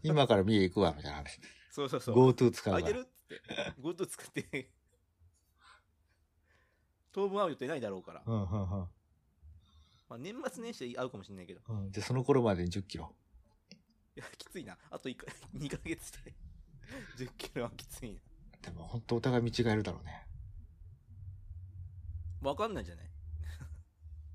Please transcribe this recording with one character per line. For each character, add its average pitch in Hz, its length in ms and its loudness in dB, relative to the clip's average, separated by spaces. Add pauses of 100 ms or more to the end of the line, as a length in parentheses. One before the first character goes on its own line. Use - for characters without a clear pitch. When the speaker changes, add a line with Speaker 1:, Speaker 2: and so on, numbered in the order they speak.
Speaker 1:
今 151 240 8
か 110 100 10
ら 98 60 8
三 107 140 6
重 98 60 10
行 90 100 6
く 104 80 4
わ、 82 160 8
み 71 60 -10
た 71 60 -6
い - 40 -4
な 73 60 -8
話。 - 200 -10 (320)
Speaker 2:
そ 143 140 -4
う 135 40 -2
そ 131 100 -2
う - 20 -2
そ 120 120 -2
う。 - 20 0
Speaker 1:
ゴ 127 160 12
ー - 20 6
ト 123 140 6
ゥ - 20 10
ー 113 60 4
使 - 160 -2
う 92 40 4
か 85 60 6
ら。 - 60 0
Speaker 2:
空 - 120 0
い 254 60 -6
て - 20 -12
る？ - 0 -
っ - 220 -20
て。 - 140 -16 (380)
ゴ 151 100 -4
ー 175 40 -6
ト 185 100 -2
ゥ - 40 -2
ー - 20 -14
使 - 140 -12
っ - 80 -16
て。 - 380 -6 (2500)
当 196 160 2
分 196 120 0
会 190 60 6
う 160 40 2
予 127 60 -4
定 123 120 -4
な 160 80 -2
い 131 40 -2
だ 107 100 -2
ろ 95 80 -4
う 90 40 -10
か 82 100 -16
ら。 82 140 -14
Speaker 1:
う 113 60 0
ん、 - 20 2
う 98 220 0
ん、 101 60 0
う - 20 0
ん。 90 40 -2 (1400)
Speaker 2:
ま 120 80 -12
あ、 - 20 -12
年 185 160 -10 (180)
末 240 100 -10
年 233 120 -8
始 123 140 -8
で 120 80 -8
会 127 100 -2
う 123 40 -6
か 107 80 -10
も 95 40 -10
し - 80 -16
れ 98 60 -10
な 92 60 -12
い 87 40 -14
け 92 80 -14
ど。 - 140 -18
Speaker 1:
う 113 60 -4
ん。 98 180 -4
じ 101 80 -4
ゃ - 20 -4
あ - 40 -6
そ 123 80 0
の 127 100 2
頃 135 180 8
ま 104 140 6
で 87 80 0
に 87 60 0
十 95 120 -4
キ - 160 -10
ロ。 - 160 -12 (1000)
Speaker 2:
い 147 40 -12
や、 - 40 -14 (140)
き - 80 -16
つ - 120 -12
い 135 60 -8
な。 92 140 -14 (120)
あ - 80 -8
と 131 120 -6
一 120 60 -8
か-、 - 100 -16 (180)
<laughs> - 80 -16
二 143 160 -6
ヶ - 160 -4
月 - 280 -6 (120)
で。 117 100 -16 (840)
十 123 180 -8
キ - 180 -10
ロ 120 100 -2
は 113 120 -6
き - 80 -14
つ - 220 -12
い 98 80 -10
な。 - 40 -14 (440)
Speaker 1:
で - 80 -12
も - 160 -12
本 117 160 -6
当 117 140 0
お 117 40 2
互 123 200 4
い - 20 2
見 117 80 2
違 - 40 -10 (140)
え 110 60 6
る 107 80 4
だ 92 100 -4
ろ - 80 -10
う - 40 -14
ね。 - 220 -12 (2250)
Speaker 2:
わ 139 160 0
か 214 100 2
ん 226 60 -2
な 147 80 -2
い - 40 -6
じ 87 80 -10
ゃ - 40 -14
な - 60 -14
い。 - 80 -14 (1200)